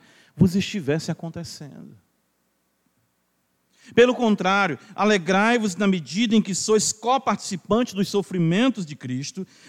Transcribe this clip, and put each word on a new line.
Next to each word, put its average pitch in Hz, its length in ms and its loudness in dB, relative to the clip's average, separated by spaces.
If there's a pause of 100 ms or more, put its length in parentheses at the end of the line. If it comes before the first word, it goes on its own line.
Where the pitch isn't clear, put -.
(340)
vos 175 220 4
estivesse 160 540 -2
acontecendo. - 840 -14 (2000)
Pelo 247 200 6
contrário, 196 640 0 (160)
alegrai-vos 202 840 2
na 202 100 -2
medida 190 480 0
em 214 80 6
que 196 120 -6
sois 214 380 0
coparticipantes 226 1000 -2
dos 196 140 -2
sofrimentos 190 760 0
de 147 100 -12
Cristo, 135 520 -8 (220)